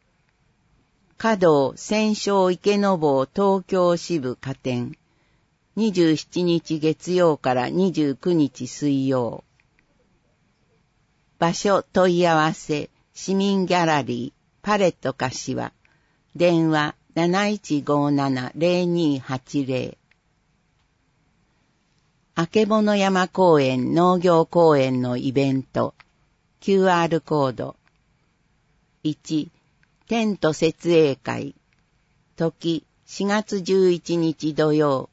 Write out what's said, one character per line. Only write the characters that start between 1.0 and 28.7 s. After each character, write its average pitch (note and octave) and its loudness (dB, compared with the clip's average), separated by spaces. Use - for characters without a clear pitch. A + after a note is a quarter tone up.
華 A3+ 0
道、 D3 4
仙 G#3+ -2
商 F#3+ 0
池 G3+ 0
坊 D#3 2
東 G3 0
京 F3 0
支 E3+ -6
部 B2+ -6
加 C3+ -10
展。 B2+ -6
二 G#3+ 0
十 E3 2
七 - -4
日 E3+ -2
月 D#3 -2
曜 E3+ 2
か B2+ -2
ら B2+ -4
二 F3+ 0
十 D3 0
九 F3+ -4
日 C3+ 0
水 C#3 -2
曜。 B2+ -4
場 E3+ 0
所 G3 0
問 F#3 2
い F3 2
合 E3 2
わ D#3 2
せ、 - -8
市 - -6
民 G3 0
ギ F3 -2
ャ F3 2
ラ D3 0
リ A#2+ -6
ー、 - -20
パ G#3 -2
レ F#3+ 2
ッ - -2
ト - -6
柏。 B2 -8
電 E3 2
話、 D3+ -2
七 F3+ 0
一 F3 -4
五 C#3+ 0
七 C3+ -2
零 F3 0
二 E3 0
八 C3 -6
零。 B2 -6
あ E3+ -2
け G#3+ 0
ぼ G#3+ 2
の G#3 2
山 F#3+ 0
公 F3 4
園 C3 0
農 F3+ 4
業 E3 4
公 D#3+ 4
園 C3 0
の B2 -2
イ C3 -4
ベ C#3 2
ン C3 -2
ト。 - -4
キ G3 0
ュ F#3+ 4
ー F3 2
ア - 2
ー E3 0
ル D#3+ -2
コ D3 0
ー B2+ -4
ド。 C3 -10